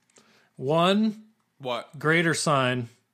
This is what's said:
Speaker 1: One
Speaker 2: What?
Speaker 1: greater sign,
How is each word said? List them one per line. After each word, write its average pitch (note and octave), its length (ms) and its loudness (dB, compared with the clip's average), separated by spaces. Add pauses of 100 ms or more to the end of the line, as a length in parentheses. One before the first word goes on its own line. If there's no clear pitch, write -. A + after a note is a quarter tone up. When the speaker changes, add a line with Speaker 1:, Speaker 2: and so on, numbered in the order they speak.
(560)
Speaker 1:
One F#3 680 0 (340)
Speaker 2:
What? B2 420 -8
Speaker 1:
greater D#3+ 360 2
sign, B2+ 560 0 (240)